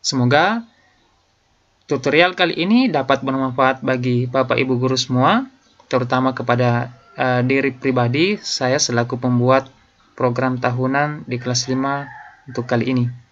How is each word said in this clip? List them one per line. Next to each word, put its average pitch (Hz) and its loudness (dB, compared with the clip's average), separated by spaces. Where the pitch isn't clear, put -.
Semoga 151 2
tutorial 143 2
kali 175 0
ini 220 4
dapat 135 0
bermanfaat 131 0
bagi 127 0
Bapak 131 0
Ibu 131 0
guru 127 0
semua, 165 2
terutama 127 0
kepada, 123 0
eh, 127 0
diri 135 2
pribadi, 131 0
saya 131 -2
selaku 120 0
pembuat 127 2
program 127 0
tahunan 131 -2
di 123 -6
kelas 123 -4
lima 135 -4
untuk 123 -8
kali 120 0
ini. 123 2